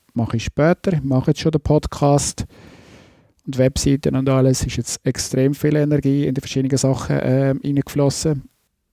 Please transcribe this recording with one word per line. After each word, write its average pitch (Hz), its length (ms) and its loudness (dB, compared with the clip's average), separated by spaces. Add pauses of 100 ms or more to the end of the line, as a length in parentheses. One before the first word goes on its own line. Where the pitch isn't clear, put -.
(140)
mache 117 240 -2
ich 110 80 -4
später, 175 480 0
ich 143 100 -2
mache 135 280 0
jetzt - 100 -2
schon 160 100 0
den 151 100 0
Podcast - 840 0 (1000)
und - 120 -8
Webseiten 135 580 2
und 131 140 0
alles, 131 360 2
ist - 120 -6
jetzt - 260 -6
extrem 135 500 0
viel 151 220 0
Energie 143 520 2
in 131 80 -2
die 143 60 -4
verschiedenen 135 360 -2
Sachen, 135 440 0
ähm, 135 420 0
reingeflossen. 143 840 -2 (440)